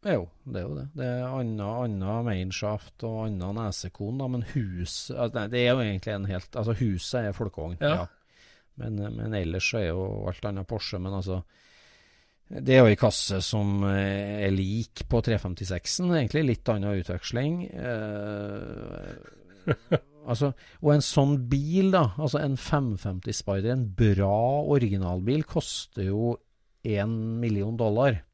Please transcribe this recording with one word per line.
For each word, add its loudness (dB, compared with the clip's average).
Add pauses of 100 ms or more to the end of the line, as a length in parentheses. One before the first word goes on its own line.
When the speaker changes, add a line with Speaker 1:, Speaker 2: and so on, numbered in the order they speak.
Speaker 1:
Jo, 0 (160)
det -8
er -6
jo -6
det. -8
Det -6
er -4
anna, -4 (100)
anna -2
mainshaft -4
og -6
anna -4
nesekon, -6
da, -4
men -2
hus, -6
altså, -4
nei, -2
det 0
er 4
jo 4
egentlig -2
en -4
helt, -6
altså, -2
huset -2
er -4
folkevogn, -6
Speaker 2:
Ja. 2
Speaker 1:
ja. -2 (720)
Men, -6 (100)
men -6
ellers -2
så -2
er 0
jo -2 (200)
alt -6
annet -6
Porsche, -6
men -6
altså, -4 (1120)
det 2
er 12
jo 10
en 4
kasse 2
som, 0
eh, -2
er 2
lik -2
på 2
tre 2
femtiseks-en, -4
egentlig 2
litt 0
annen 0
utveksling. -4
Eh, -8 (480)
<laughs> 0 (540)
altså, 2 (260)
og 6
en 8
sånn 4
bil 4
da, 6 (100)
altså 0
en 0
fem 0
femti -4
Spider, 0
en 0
bra 4 (280)
originalbil, 2
koster -4
jo 0 (500)
en 0 (200)
million 0
dollar. 4 (140)